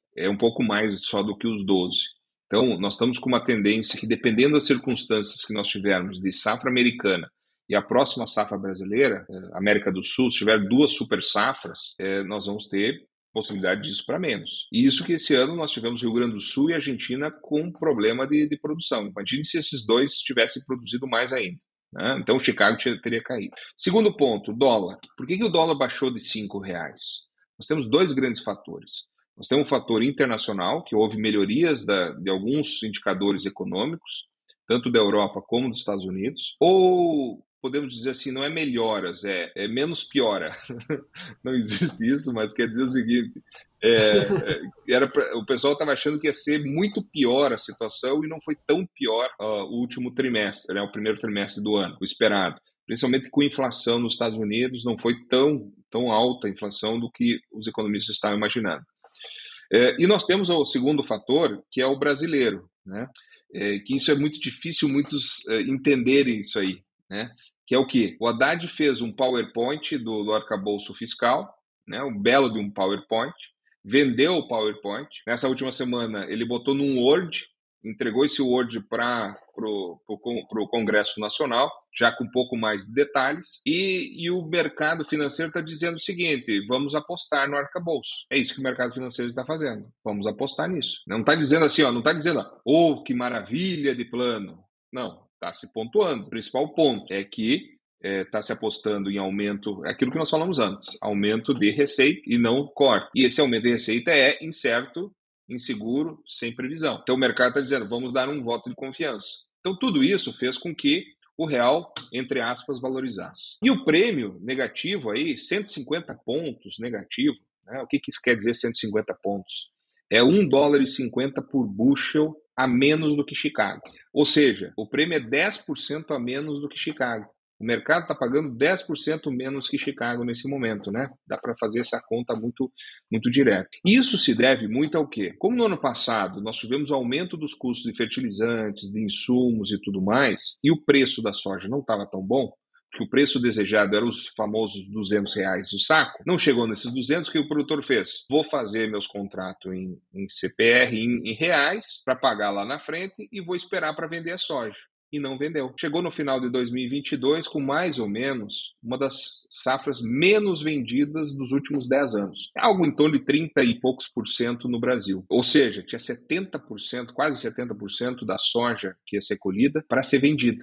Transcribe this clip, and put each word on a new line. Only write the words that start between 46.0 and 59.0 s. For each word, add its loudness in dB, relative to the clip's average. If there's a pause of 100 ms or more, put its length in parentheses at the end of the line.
que 0
ia 0
ser -2
muito -2
pior 2
a -2
situação -4
e -6
não -10
foi -6 (100)
tão 2
pior, -2 (120)
ó, -2
o -4
último -6
trimestre, -2
né, 0
o -6
primeiro -2
trimestre -4
do 0
ano, -2
o -4
esperado. 2 (260)
Principalmente 0
com 2
inflação 0
nos 0
Estados -2
Unidos, -2
não -2
foi -2
tão, 2 (180)
tão 0
alta 2
a -2
inflação -4
do -4
que 0 (120)
os -12
economistas -2
estavam -2
imaginando. -2 (880)